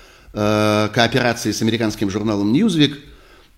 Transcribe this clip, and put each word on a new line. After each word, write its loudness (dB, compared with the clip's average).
э, 0
кооперации 0
с -4
американским -2
журналом -2
«Ньюзвик». 2